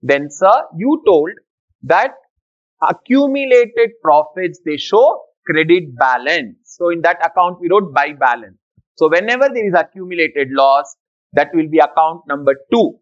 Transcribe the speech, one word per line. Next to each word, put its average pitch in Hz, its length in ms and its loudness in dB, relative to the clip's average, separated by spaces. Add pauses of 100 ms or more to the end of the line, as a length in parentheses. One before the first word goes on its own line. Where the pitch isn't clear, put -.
Then, 143 280 -2
sir, 196 340 2 (140)
you 277 280 -2
told 170 260 2 (520)
that 190 280 0 (720)
accumulated 247 1080 0 (100)
profits, 160 640 0
they 151 120 -6
show 240 440 2 (240)
credit 160 520 0
balance. 131 680 -2
So, - 260 -6
in 170 120 -6
that 170 240 0
account, 180 360 -2
we 175 80 -6
wrote 185 240 0
by 143 200 -2
balance. 120 440 -4 (380)
So, 160 140 2
whenever 226 440 0
there 226 140 -4
is 185 80 -4
accumulated 160 760 -4
loss, 139 440 0 (380)
that 147 200 0
will 160 160 -2
be 156 100 0
account 160 480 0
number 143 280 -2 (180)
two. 220 280 0